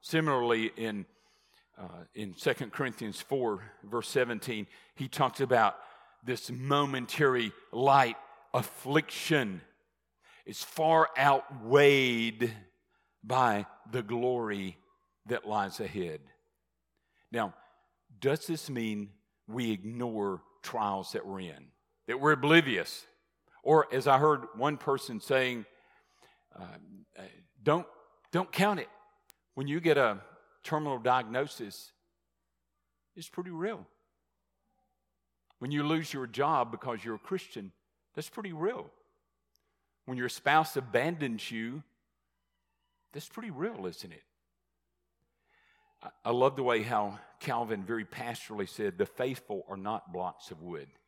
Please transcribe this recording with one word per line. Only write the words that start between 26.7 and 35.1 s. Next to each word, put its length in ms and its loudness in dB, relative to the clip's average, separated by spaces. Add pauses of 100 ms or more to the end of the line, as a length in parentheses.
uh, 40 -16 (380)
"Don't, 240 2 (460)
don't 200 -2
count 280 2
it." 80 -8 (680)
When 120 -6
you 140 -2
get 160 6
a 240 4 (420)
terminal 360 -4
diagnosis, 920 -2 (1200)
it's 120 -14
pretty 220 -8
real. 360 -6 (1700)